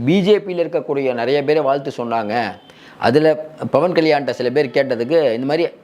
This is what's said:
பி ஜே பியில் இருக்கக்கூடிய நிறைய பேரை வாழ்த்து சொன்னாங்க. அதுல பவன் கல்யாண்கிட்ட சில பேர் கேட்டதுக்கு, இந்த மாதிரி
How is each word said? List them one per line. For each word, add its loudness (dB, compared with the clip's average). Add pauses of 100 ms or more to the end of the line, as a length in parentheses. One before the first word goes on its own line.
பி 4
ஜே 4
பியில் -4
இருக்கக்கூடிய -2
நிறைய 0
பேரை 2
வாழ்த்து 0
சொன்னாங்க. -4 (560)
அதுல 2 (240)
பவன் 2
கல்யாண்கிட்ட 0
சில -2
பேர் 0
கேட்டதுக்கு, 0
இந்த -4
மாதிரி 0 (140)